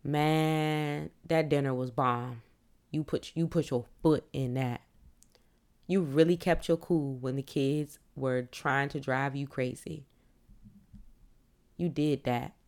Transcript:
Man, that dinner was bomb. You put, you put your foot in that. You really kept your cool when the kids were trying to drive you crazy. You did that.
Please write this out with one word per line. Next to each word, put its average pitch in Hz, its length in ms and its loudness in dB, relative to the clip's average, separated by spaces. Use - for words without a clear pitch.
Man, 151 1040 2
that 160 220 2
dinner 139 260 2
was 127 160 -2
bomb. 123 520 -2
You 151 100 0
put, - 320 -4
you 165 120 0
put 160 240 0
your 123 160 -2
foot 156 300 4
in 127 220 -2
that. 127 280 -2
You 185 160 2
really 160 340 4
kept 175 320 0
your 165 80 4
cool 147 400 -2
when 131 200 -4
the 135 60 -4
kids 143 560 -2
were 127 280 -2
trying 139 480 0
to 147 100 -6
drive 135 340 0
you 139 120 -4
crazy. 139 580 -6
You 175 120 0
did 147 360 0
that. 123 280 -2